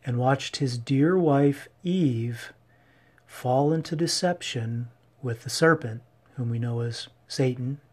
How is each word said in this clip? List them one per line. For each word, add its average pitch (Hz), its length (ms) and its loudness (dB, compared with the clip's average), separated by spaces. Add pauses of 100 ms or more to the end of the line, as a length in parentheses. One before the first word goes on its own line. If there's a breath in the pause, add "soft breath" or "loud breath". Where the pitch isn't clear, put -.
and 120 140 -2
watched 135 380 0
his 123 220 -2
dear 143 400 2
wife 143 500 4 (160)
Eve 123 680 -2 (760 soft breath)
fall 135 460 2
into 160 220 -2
deception 123 960 -2 (340)
with 120 200 -6
the 120 80 -10
serpent, 156 500 2 (360)
whom 120 120 -4
we 117 100 -2
know 117 220 -4
as 117 280 -8 (200)
Satan. 127 500 -2 (140)